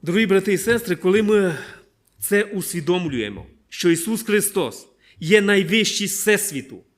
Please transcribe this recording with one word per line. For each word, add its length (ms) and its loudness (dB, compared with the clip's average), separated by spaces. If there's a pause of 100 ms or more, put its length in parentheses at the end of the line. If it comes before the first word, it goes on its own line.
Дорогі 240 2
брати 280 2
і 40 0
сестри, 380 0
коли 260 2
ми 360 2 (640)
це 240 0
усвідомлюємо, 1000 -4 (240)
що 200 0
Ісус 340 0
Христос 640 -2 (320)
є 220 4
найвищий 680 2
всесвіту 760 -2 (140)